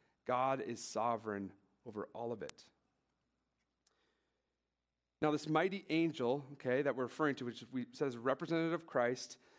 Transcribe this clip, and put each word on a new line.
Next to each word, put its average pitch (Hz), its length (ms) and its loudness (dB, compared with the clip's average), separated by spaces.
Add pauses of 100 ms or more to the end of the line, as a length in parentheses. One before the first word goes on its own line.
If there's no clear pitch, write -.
(260)
God 131 340 2
is 117 220 -6
sovereign 107 720 0 (340)
over 104 280 -6
all 117 180 -4
of 107 100 -6
it. - 220 -12 (2500)
Now, 151 80 6
this 151 180 0
mighty 175 400 2
angel, 147 560 2 (100)
okay, 131 280 2
that 139 120 2
we're 127 100 0
referring 143 320 2
to, 123 100 -4
which 117 260 -8
we 127 200 -2
said 143 160 0
is 120 100 -4
representative 160 560 0
of 165 120 -4
Christ, 127 520 0 (200)